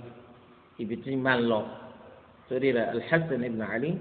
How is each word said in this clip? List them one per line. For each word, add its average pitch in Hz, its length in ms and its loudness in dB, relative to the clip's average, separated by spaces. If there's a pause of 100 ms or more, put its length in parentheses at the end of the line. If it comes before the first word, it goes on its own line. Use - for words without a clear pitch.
(800)
ibi 117 180 -4
tí 120 140 -8
ń 135 120 -2
bá 131 120 4
ń 120 80 4
lọ. 113 180 4 (840)
Torí 127 260 0
rẹ̀, 117 180 2
Al-Hasan 135 560 0
ibn 113 180 -4
Ali, 113 280 -2 (100)